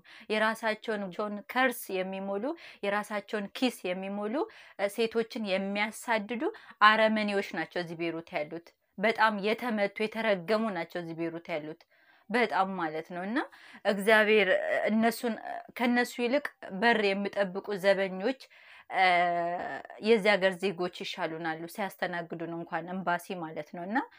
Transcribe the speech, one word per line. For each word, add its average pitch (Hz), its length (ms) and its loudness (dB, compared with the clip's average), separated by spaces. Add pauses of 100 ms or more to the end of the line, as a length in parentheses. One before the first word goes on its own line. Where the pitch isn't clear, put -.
(280)
የራሳቸውን 214 760 0 (440)
ከርስ 254 420 0
የሚሞሉ፣ 190 540 -4 (340)
የራሳቸውን 208 760 -4
ኪስ 247 300 -2
የሚሞሉ፣ 196 520 -4 (400)
እ፣ 202 160 -2
ሴቶችን 226 560 -2
የሚያሳድዱ 208 1000 -2 (380)
አረመኔዎች 214 720 6
ናቸው 170 280 -4
እዚህ 170 180 -6
ቤሩት 165 340 -4
ያሉት። 160 360 -6 (300)
በጣም 220 440 2
የተመቱ 214 580 0
የተረገሙ 214 720 0
ናቸው 170 280 -6
እዚህ 165 180 -8
ቤሩት 165 320 -4
ያሉት። 160 320 -6 (480)
በጣም 202 460 2
ማለት 160 340 -4
ነው። 180 140 -8
እና 214 140 -4 (480)
እግዚአብሔር፣ 208 680 6
እ፣ 131 80 2 (240)
እነሱን፣ 220 560 2
እ፣ - 160 -8 (160)
ከነሱ 240 460 2
ይልቅ 247 280 0 (300)
በር 226 260 4
የሚጠብቁ 196 640 0 (100)
ዘበኞች፣ 190 640 2 (520)
እ፣ 185 120 4 (960)
የዚህ 214 280 6
ሀገር 190 260 4
ዜጎች 180 400 -2
ይሻሉናሉ 160 720 -6
ሲያስተናግዱን 175 840 -6
እንኳን 170 360 -6
ኤምባሲ 180 380 -2 (100)
ማለት 160 340 -8
ነው። 175 140 -8
እና፣ 208 120 -2 (220)